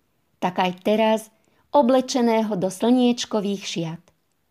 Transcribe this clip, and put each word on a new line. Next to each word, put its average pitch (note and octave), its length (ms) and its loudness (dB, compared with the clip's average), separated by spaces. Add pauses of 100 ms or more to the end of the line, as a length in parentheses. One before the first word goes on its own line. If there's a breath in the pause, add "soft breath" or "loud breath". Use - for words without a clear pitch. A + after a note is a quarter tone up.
(380)
tak F#3 240 -2
aj F#3 100 0 (140)
teraz A3 340 2 (540)
oblečeného A#3+ 800 2
do F#3 160 -2
slniečkových A#3 920 0
šiat. E3 400 -8 (480)